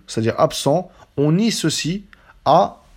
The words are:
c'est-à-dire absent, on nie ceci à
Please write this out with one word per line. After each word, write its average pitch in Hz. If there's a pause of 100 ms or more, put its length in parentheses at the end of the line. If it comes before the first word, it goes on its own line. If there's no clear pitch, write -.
c'est-à-dire 113
absent, 156 (280)
on 147
nie 214
ceci 175 (400)
à 175 (180)